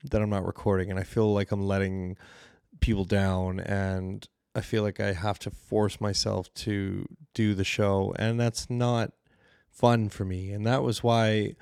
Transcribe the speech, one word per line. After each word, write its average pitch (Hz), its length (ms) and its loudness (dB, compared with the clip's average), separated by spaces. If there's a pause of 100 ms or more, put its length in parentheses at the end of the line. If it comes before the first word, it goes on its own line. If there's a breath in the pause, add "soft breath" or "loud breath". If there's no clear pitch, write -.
that 110 140 0
I'm 104 120 0
not 95 160 -2
recording, 95 420 0
and 95 100 -4
I 95 40 -4
feel 107 280 2
like 101 200 0
I'm 101 100 -2
letting 95 560 -2 (640 loud breath)
people 101 260 2
down, 95 540 0
and 95 680 -4 (280)
I 113 60 -2
feel 110 200 -2
like 104 180 -2
I 101 140 0
have 98 260 -2
to - 120 -8
force - 500 0
myself 101 540 -2
to 98 500 -4 (300)
do 107 180 2
the 95 100 0
show, 98 540 2
and 117 220 0
that's 120 280 0
not 120 460 0 (560 soft breath)
fun 117 400 4
for 98 160 -6
me. 92 260 -4
And 104 140 -4
that 127 160 2
was 123 220 -2
why 110 580 2